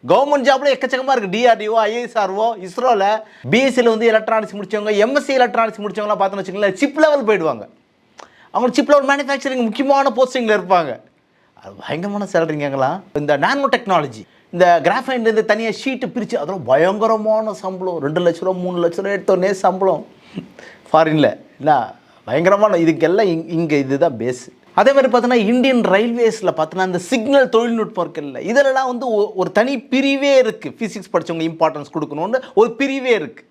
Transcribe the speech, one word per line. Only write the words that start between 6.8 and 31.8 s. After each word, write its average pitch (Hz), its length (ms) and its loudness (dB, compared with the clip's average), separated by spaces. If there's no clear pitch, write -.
லெவல் 294 260 2
போயிடுவாங்க. 160 400 0
அவங்க 240 200 0
சிப் 277 160 0
லெவல் 277 180 4
மேனுஃபேக்சரிங் 269 540 -2
முக்கியமான 269 540 2
போஸ்டிங்ல 247 380 0
இருப்பாங்க. 175 380 0
அது 101 240 -20
பயங்கரமான 202 520 -6
சேலரிங்கங்களா. 147 580 -2
இந்த 147 220 0
நானோ 254 320 0
டெக்னாலஜி, 156 540 -2
இந்த 175 300 4
கிராஃபைன்லேருந்து 226 640 0
தனியா 220 260 0
ஷீட்டு 254 380 -6
பிரிச்சு, 233 260 -6
அதெல்லாம் 156 300 -6
பயங்கரமான 214 880 0
சம்பளம். 185 460 -8
ரெண்டு 151 220 -2
லட்ச 170 200 0
ரூபா, 185 200 -2
மூணு 180 260 -2
லட்ச 170 100 -2
ரூபா 196 120 -4
எடுத்தோடனே 190 420 0
சம்பளம் 190 540 0
ஃபாரின்ல. 156 420 4
என்ன 147 140 0
பயங்கரமான, 185 500 2
இதுக்கெல்லாம் 165 520 2
இங்-, 165 200 -4
இங்க 160 280 0
இதுதான் 139 420 0
பேஸ். 127 260 -6
அதே 220 180 6
மாதிரி 269 200 4
பார்த்தோன்னா 247 340 2
இந்தியன் 247 360 2
ரயில்வேஸ்ல 220 680 2
பார்த்தோன்னா 170 360 -4
இந்த 180 120 -4
சிக்னல் 254 500 2
தொழில்நுட்பம் 226 560 -2
இருக்குல்ல, 143 380 -10
இதுலலாம் 262 440 0
வந்து 247 240 -6
ஒ-, 208 240 0
ஒரு 180 180 -4
தனி 247 260 0
பிரிவே 277 600 0
இருக்கு. 233 320 0
ஃபிசிக்ஸ் 202 420 -10
படிச்சவங்க 165 320 -4
இம்பார்ட்டன்ஸ் 156 500 -4